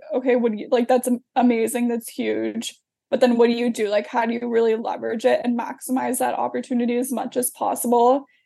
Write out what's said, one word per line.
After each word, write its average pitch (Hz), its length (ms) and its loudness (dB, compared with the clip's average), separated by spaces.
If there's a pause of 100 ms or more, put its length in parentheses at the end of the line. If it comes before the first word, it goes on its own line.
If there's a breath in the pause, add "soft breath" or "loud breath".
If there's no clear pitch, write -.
(140)
"Okay, 254 240 2
what 233 160 0
do 208 60 -8
you, - 120 -10
like, 240 160 2
that's 254 220 2
am-, 247 160 -2 (100)
amazing. 240 540 2
That's 233 180 -4
huge. 220 720 -6 (320)
But 247 80 0
then 247 160 4
what 233 120 6
do 240 60 4
you 240 160 -2
do? 226 200 -2
Like, 208 180 0
how 254 180 -2
do 233 80 -2
you 240 160 -6
really 226 260 2
leverage 226 500 -4
it 247 180 4
and 240 160 0
maximize 247 600 -4
that 247 200 -2
opportunity 247 560 -2
as 262 160 -2
much 233 240 -6
as 247 160 -2
possible?" 240 720 2 (220 soft breath)